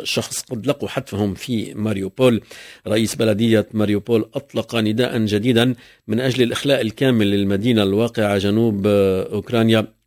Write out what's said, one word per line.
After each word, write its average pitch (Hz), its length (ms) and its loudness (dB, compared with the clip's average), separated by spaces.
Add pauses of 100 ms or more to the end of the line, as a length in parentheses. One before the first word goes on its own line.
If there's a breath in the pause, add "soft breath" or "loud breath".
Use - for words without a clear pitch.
شخص - 400 -6
قد 113 240 -10
لقوا 131 220 -2
حتفهم 101 460 -4
في 110 400 -6
ماريوبول. 107 680 0 (460 loud breath)
رئيس 107 280 0
بلدية 110 580 2
ماريوبول 107 600 0
أطلق 117 420 -6
نداء 117 420 0
جديداً 113 560 2 (340 loud breath)
من 110 120 -2
أجل 127 220 0
الإخلاء 127 380 0
الكامل 113 500 2
للمدينة 101 520 2
الواقعة 104 560 0
جنوب 104 480 2
أوكرانيا 104 1000 2 (200)